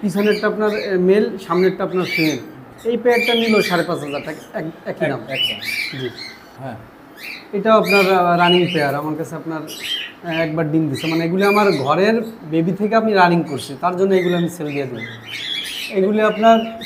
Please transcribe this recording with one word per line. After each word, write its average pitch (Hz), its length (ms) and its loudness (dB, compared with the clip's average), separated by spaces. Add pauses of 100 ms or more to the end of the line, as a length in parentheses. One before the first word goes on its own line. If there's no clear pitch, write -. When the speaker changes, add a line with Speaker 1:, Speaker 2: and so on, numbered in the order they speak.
Speaker 1:
পিছনেরটা 208 460 0
আপনার, 208 320 0
এ, 202 180 -2
male, 196 420 2
সামনেরটা 185 460 0
আপনার 175 200 -2 (120)
female। 156 220 0 (460)
এই 233 120 0
পেয়ারটা 233 380 2
নিল 220 280 4
সাড়ে 175 220 0
পাঁচ 156 140 -2
হাজার 143 260 -6
টাকা, - 340 -10
এক-, 165 300 -10
একই - 160 -6
Speaker 2:
এক-, 151 60 -2
Speaker 1:
দাম। 135 180 -6
Speaker 2:
একদম। - 720 -4
Speaker 1:
জি। 127 100 -6 (500)
Speaker 2:
হ্যাঁ। 127 180 -12 (760)
Speaker 1:
এটাও 220 260 4
আপনার, 190 340 4
আহ, 175 260 4
running 175 360 4
pair, 143 200 0
আমার 151 220 -4
কাছে 160 180 -8
আপনার, 156 280 -8
আহ, - 760 -8
একবার 156 320 0
ডিম 160 160 2
দিছে। 135 180 -4
মানে 160 180 0
এগুলি 185 200 2
আমার 202 280 4
ঘরের 170 500 2 (200)
baby 165 300 0
থেকে 202 220 -2
আমি 220 180 2
running 175 300 4
করছি, 139 380 -8
তার 180 160 -2
জন্য 196 180 2
এগুলো 175 220 2
আমি 170 120 0
sale 156 180 -8
দিয়ে 143 180 -4
দিই। 117 220 -8 (840)
এগুলি 208 320 0
আপনার 220 360 4 (280)